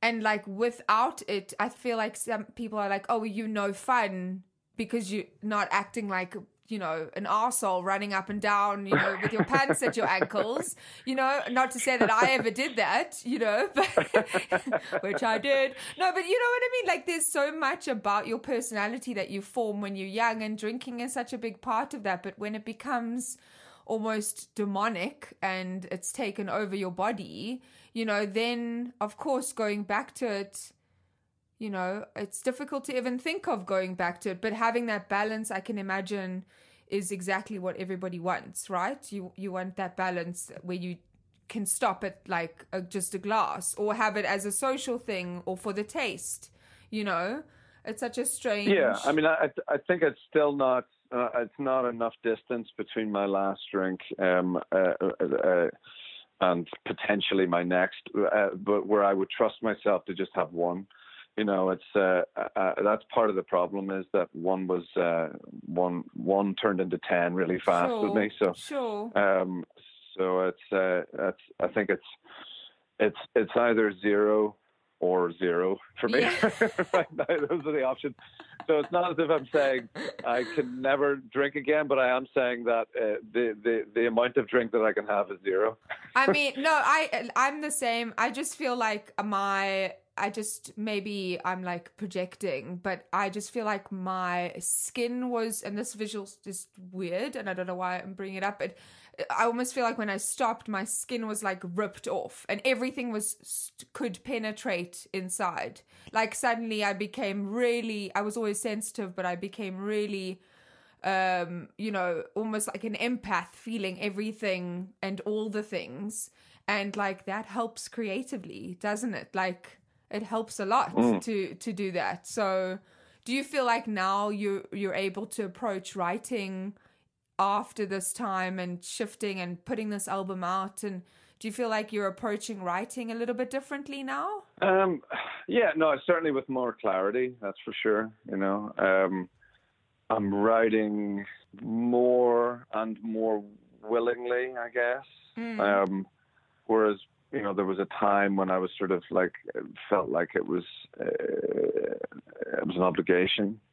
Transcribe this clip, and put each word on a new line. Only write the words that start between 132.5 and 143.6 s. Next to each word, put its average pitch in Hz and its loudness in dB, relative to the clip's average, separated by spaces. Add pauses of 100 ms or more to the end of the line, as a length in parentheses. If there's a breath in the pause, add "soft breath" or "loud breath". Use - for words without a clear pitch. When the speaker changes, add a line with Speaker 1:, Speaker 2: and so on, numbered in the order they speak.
Speaker 1:
writing 226 -4
a 226 -6
little 233 -2
bit 254 -4
differently 277 -6
now? 294 -4 (180)
Speaker 2:
Um, 185 4 (480 loud breath)
yeah, 214 4
no, 160 6 (120)
certainly 165 4
with 135 -2
more 127 0
clarity, 107 2
that's 101 -6
for 110 -8 (100)
sure. 110 4 (220)
You 95 -2
know, 98 0
um, 95 4 (800 soft breath)
I'm 104 2
writing 104 2 (360 loud breath)
more 120 4
and 110 -2
more 110 0 (400)